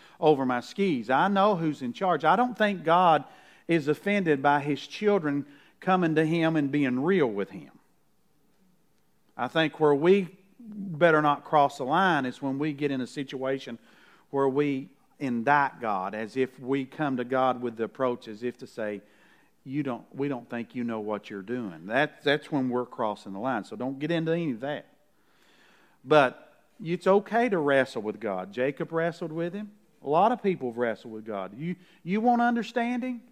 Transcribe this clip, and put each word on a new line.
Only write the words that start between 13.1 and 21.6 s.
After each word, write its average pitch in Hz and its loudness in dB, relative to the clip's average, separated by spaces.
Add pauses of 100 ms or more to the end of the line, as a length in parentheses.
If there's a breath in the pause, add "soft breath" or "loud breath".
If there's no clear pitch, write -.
where 135 4
we 139 0 (280)
indict 131 2
God, 101 -2
as 107 -8
if 131 -2
we 135 -2
come 131 -4
to 123 -4
God 127 0
with 117 -6
the 113 -2
approach 123 -4
as 107 -12
if 123 -6
to 123 -14
say, 104 -6 (640 soft breath)
"You 139 -4
don't, 131 -6 (100)
we 139 -4
don't 120 -6
think 117 -8
you 123 -4
know 117 -4
what 104 -6
you're 101 -8
doing." 95 -8